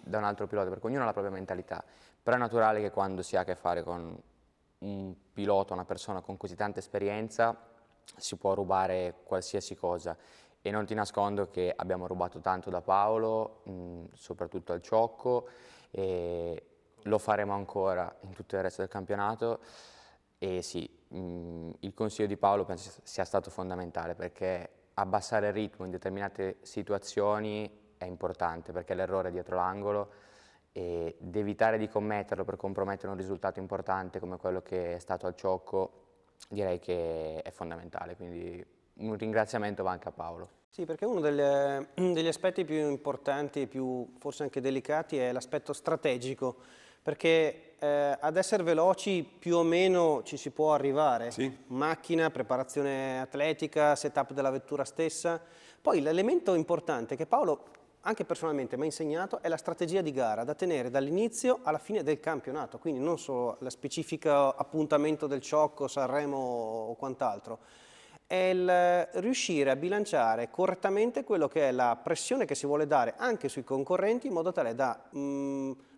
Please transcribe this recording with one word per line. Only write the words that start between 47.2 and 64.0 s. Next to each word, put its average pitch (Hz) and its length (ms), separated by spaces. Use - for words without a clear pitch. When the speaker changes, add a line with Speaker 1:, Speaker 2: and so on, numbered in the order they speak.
Speaker 2:
eh, 147 400
ad 160 200
essere 185 260
veloci 175 640
più 170 180
o 170 60
meno 170 600
ci - 140
si 135 140
può 151 220
arrivare, 135 580
Speaker 3:
Sì. 131 360
Speaker 2:
macchina, 160 600
preparazione 131 920
atletica, 147 760
setup 139 360
della 135 200
vettura 135 340
stessa. 165 560
Poi 190 180
l'elemento 190 540
importante 151 640
che 156 80
Paolo 196 400
anche 202 220
personalmente 147 520
mi 135 60
ha - 20
insegnato 160 560
è - 60
la 165 100
strategia 170 440
di 156 100
gara 117 320
da 120 120
tenere 151 340
dall'inizio 190 720
alla 156 160
fine 202 240
del 147 180
campionato, 143 600
quindi 147 200
non 156 200
solo 123 400
lo 127 100
specifico 151 600